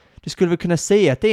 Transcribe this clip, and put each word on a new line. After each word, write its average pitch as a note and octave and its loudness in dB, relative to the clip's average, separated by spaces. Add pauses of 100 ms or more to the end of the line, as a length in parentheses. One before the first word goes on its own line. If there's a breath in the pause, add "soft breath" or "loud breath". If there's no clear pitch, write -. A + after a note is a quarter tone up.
(200 soft breath)
Du - -14
skulle F3+ 0
väl E3+ -2
kunna E3+ -2
säga G3 2
att - -6
det G#3+ 2